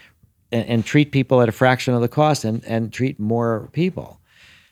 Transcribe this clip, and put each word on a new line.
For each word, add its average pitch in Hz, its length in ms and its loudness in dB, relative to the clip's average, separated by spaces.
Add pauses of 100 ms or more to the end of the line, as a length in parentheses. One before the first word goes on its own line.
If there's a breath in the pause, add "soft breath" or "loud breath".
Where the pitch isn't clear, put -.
(520 soft breath)
and, 117 160 -2
and 117 180 0
treat 147 260 2
people 131 300 2
at 117 80 4
a - 20 -2
fraction 127 440 2
of 117 60 0
the 120 60 0
cost 151 380 0
and, 110 200 -4
and 113 280 -4
treat 135 260 -4
more 113 540 -2
people? 160 460 -6 (520 soft breath)